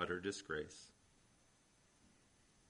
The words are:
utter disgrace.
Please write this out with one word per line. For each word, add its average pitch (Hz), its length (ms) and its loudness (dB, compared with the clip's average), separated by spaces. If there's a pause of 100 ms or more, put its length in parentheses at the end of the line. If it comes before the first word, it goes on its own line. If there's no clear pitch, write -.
utter 87 180 4
disgrace. 87 680 -2 (1800)